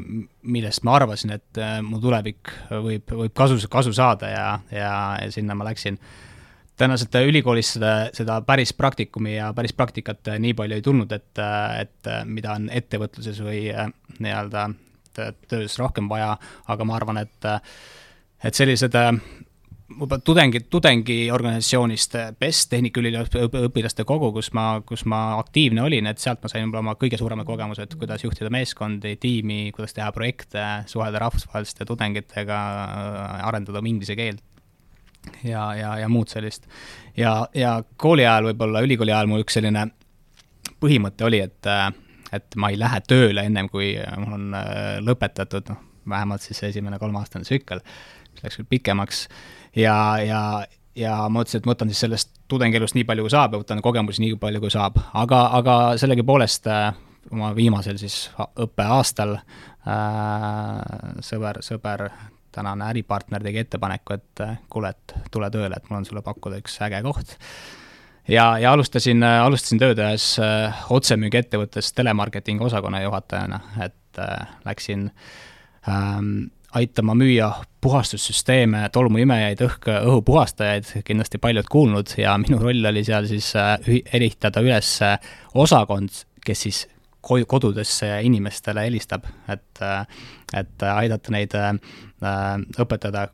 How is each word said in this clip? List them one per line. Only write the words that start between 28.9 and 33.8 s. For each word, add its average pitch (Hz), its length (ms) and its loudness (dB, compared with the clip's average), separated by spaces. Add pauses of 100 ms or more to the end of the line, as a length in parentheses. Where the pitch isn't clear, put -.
tiimi, 107 460 -2 (100)
kuidas 107 160 -10
teha 107 240 -6
projekte, 113 480 -6 (240)
suhelda 107 380 -4
rahvusvaheliste - 640 -6
tudengitega, 104 760 -4 (240)
äh, 98 640 -8
arendada 104 320 -6